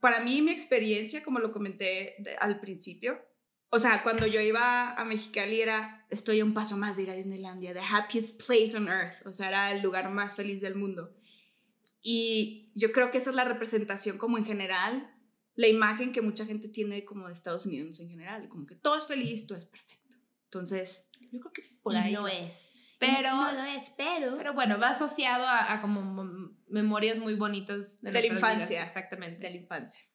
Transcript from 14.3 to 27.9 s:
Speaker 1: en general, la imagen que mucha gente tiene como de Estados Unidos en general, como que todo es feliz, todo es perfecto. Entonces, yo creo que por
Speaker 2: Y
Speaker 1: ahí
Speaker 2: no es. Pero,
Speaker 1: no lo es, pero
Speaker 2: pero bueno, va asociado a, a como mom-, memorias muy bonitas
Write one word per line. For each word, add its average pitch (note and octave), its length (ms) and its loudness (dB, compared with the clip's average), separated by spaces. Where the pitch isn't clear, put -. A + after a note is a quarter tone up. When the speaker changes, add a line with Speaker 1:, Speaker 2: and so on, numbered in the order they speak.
Speaker 1:
en G#3+ 80 0
general, G3+ 680 -2
la A#3 120 6
imagen A3 440 6
que B3 100 0
mucha G#3+ 240 0
gente G#3+ 240 -6
tiene G3+ 360 -4
como G3 220 -12
de F3 60 -14
Estados F3 320 -6
Unidos E3 340 -8
en E3+ 100 -16
general, F3 400 -12
como D3 180 -14
que F3 80 -20
todo D4+ 220 2
es D4+ 100 -6
feliz, A#3 400 -4
todo G3 100 -10
es F3 80 -16
perfecto. - 500 -20
Entonces, F#3 640 -8
yo B3 80 -10
creo - 120 -18
que - 120 -14
por G3+ 120 0
Speaker 2:
Y G#3+ 40 4
Speaker 1:
ahí G#3 160 2
Speaker 2:
no G#3 140 -2
es. F3 400 -6
Pero, C4+ 320 4
Speaker 1:
no C#4+ 200 2
lo C4+ 120 -4
es, C#4 340 -8
pero C#4+ 400 -2
Speaker 2:
pero D4 160 -4
bueno, A3 260 2
va A#3+ 100 6
asociado C4 560 2
a, A#3+ 280 4
a G#3+ 80 -2
como G3+ 200 0
mom-, F#3+ 540 -8
memorias G#3+ 500 2
muy A3 160 -2
bonitas G3+ 680 -4